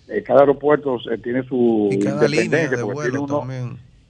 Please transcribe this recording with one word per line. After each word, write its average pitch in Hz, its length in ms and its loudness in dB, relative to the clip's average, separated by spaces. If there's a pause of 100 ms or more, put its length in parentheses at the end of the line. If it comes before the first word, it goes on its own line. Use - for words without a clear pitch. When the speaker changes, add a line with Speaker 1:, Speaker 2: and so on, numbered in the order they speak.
Speaker 1:
eh, 104 140 -4
cada 127 180 4
aeropuerto, 139 580 2 (120)
eh, 113 80 -4
tiene 120 240 -4
su 117 480 2
Speaker 2:
Y 98 80 0
cada 143 300 0
línea 120 160 0
Speaker 1:
independencia, 147 320 0
Speaker 2:
de 120 80 -4
Speaker 1:
porque 104 100 -4
Speaker 2:
vuelo - 160 -6
Speaker 1:
tiene 139 140 -4
uno 143 160 -4
Speaker 2:
también. 127 380 -8 (320)